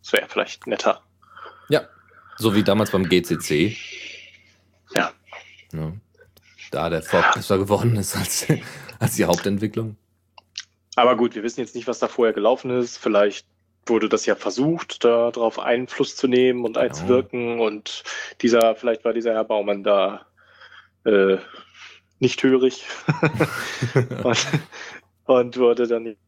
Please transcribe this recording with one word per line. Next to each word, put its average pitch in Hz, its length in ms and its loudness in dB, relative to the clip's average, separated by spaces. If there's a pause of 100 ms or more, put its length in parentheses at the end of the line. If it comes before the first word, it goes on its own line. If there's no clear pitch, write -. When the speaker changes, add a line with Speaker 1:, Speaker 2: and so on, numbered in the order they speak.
Speaker 1:
Das - 120 -6
wäre - 140 2
vielleicht - 380 -8
netter. 107 360 -2 (680)
Speaker 2:
Ja, 147 120 2 (560)
so 107 180 2
wie 107 80 4
damals 101 260 2
beim 92 180 0
G 90 140 4
C 85 160 -2
C. 82 400 0 (1160)
Speaker 1:
Ja. - 160 0 (600)
Speaker 2:
Ne? 80 280 -8 (720)
Da 80 180 -4
der 82 140 -2
Fork - 320 0
besser 101 240 -2
geworden 104 380 2
ist 95 200 -4
als, - 300 -4 (260)
<laughs> - 260 -18
als - 160 -2
die 107 100 2
Hauptentwicklung. 101 680 -2 (1000)
Speaker 1:
Aber 123 200 4
gut, 120 180 0
wir 104 80 -8
wissen 117 160 -6
jetzt 117 160 -8
nicht, 117 140 -8
was 117 100 -4
da 120 80 -2
vorher 113 260 2
gelaufen 123 380 0
ist. 123 240 -2
Vielleicht 104 500 2 (400)
wurde 110 220 2
das 104 180 0
ja 104 100 2
versucht, 143 680 -4
da 120 280 4
drauf 117 280 -2
Einfluss 127 560 -2
zu 131 140 0
nehmen 123 340 4
und 113 120 -4
Speaker 2:
Genau. 139 100 2
Speaker 1:
einzuwirken. 120 720 -2
Und 107 440 -4 (380)
dieser, 113 340 6
vielleicht 117 280 -2
war 117 80 0
dieser 113 220 -2
Herr 110 100 0
Baumann 101 400 -2
da, 101 420 2 (800)
äh, 95 320 4 (840)
nicht - 240 0
hörig 131 420 4 (220)
<laughs> - 580 -2 (280)
Speaker 2:
<laughs> 123 300 0
Speaker 1:
und, 117 240 0 (760)
und 123 320 4
wurde 120 280 4
dann 113 300 -4 (120)